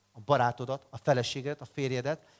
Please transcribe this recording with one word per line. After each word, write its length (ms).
a 80
barátodat, 720
a 60
feleségedet, 640
a 40
férjedet, 600